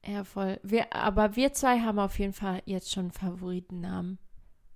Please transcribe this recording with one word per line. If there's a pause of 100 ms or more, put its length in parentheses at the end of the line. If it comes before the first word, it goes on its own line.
Ja,
voll.
Wir,
aber
wir
zwei
haben
auf
jeden
Fall
jetzt
schon
Favoritennamen. (560)